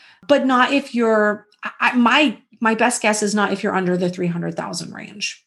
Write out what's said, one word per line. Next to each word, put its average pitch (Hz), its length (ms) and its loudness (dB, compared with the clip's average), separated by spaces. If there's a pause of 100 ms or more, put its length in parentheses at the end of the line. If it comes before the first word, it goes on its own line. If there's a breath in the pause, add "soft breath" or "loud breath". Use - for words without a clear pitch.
(280 loud breath)
but 269 180 4
not 254 260 2
if 277 220 -2
you're, 214 540 2 (160)
I, 214 60 -8 (100)
I, 254 160 2
my, 240 420 2 (220)
my 220 160 2
best 233 260 0
guess 214 220 0
is 202 100 -2
not 202 180 0
if 196 120 -6
you're 202 100 -2
under 180 220 0
the 180 120 0
three 180 200 -4
hundred 170 280 -6
thousand - 380 -10
range. - 520 -12